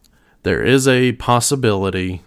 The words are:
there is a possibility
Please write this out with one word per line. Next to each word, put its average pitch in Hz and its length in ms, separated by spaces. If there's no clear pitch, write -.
there 95 200
is 131 240
a 127 260
possibility 98 1160